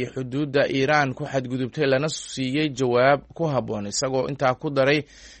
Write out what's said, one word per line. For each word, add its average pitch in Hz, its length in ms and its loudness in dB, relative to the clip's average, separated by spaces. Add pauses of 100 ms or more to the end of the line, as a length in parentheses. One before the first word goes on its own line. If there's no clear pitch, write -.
xuduudda 135 600 -2
Iiraan 139 480 2
ku 151 120 -10
xadgudubtay, 131 600 -2
lana 135 220 2
siiyey 143 600 -2
jawaab 131 500 4 (140)
ku 165 120 -4
habboon, 113 400 -2
isagoo 131 420 -2
intaa 135 260 0
ku 156 160 -6
daray 139 300 4 (400)